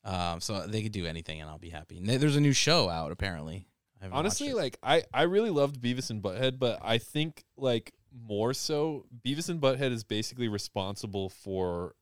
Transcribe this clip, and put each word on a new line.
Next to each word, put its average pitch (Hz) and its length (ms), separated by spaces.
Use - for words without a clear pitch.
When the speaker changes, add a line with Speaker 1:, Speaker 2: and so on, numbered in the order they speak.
Speaker 1:
Um, 87 340
so 98 260
they 107 160
could 107 120
do 92 120
anything 80 360
and 78 80
I'll 76 100
be 82 100
happy. 80 280
And 92 100
there's 139 300
a 147 40
new 143 120
show 147 360
out, 80 220
apparently. 85 560
I 98 60
haven't 95 120
Speaker 2:
Honestly, 208 300
Speaker 1:
watched 269 60
it. 214 80
Speaker 2:
like, 135 200
I, 156 220
I 135 100
really 202 260
loved 143 320
Beavis 123 280
and 107 140
Butthead, 127 340
but 120 240
I 117 180
think, 151 440
like, 123 340
more 107 280
so, 151 520
Beavis 147 240
and 170 120
Butthead 131 300
is 113 140
basically 117 420
responsible 101 800
for 90 720